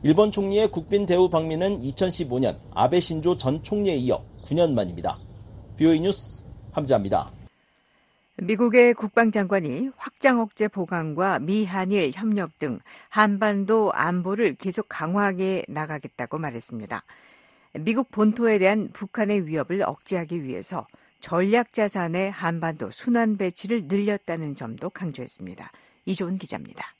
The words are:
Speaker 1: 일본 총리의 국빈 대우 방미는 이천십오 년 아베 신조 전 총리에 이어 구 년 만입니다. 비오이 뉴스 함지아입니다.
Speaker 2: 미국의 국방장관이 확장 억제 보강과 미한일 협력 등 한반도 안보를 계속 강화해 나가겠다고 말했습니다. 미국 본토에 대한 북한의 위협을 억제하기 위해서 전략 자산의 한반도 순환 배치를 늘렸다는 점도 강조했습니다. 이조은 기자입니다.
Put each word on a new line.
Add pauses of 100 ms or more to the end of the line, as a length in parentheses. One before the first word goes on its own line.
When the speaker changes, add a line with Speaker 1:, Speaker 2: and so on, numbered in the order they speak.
Speaker 1:
일본
총리의
국빈
대우
방미는
이천십오
년 (140)
아베
신조
전
총리에
이어 (200)
구
년
만입니다. (600)
비오이
뉴스 (300)
함지아입니다. (1040)
Speaker 2:
미국의
국방장관이
확장
억제
보강과
미한일
협력
등 (280)
한반도
안보를
계속
강화해
나가겠다고
말했습니다. (800)
미국
본토에
대한
북한의
위협을
억제하기
위해서 (340)
전략
자산의
한반도
순환
배치를
늘렸다는
점도
강조했습니다. (340)
이조은
기자입니다. (140)